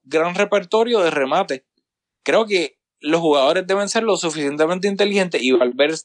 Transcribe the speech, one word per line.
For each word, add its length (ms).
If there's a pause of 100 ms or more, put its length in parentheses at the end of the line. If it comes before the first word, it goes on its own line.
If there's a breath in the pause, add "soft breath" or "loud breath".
gran 320
repertorio 640
de 100
remate. 560 (560)
Creo 240
que 320 (220)
los 200
jugadores 460
deben 220
ser 160
lo 120
suficientemente 680
inteligentes 560
y 80
Valver-, 540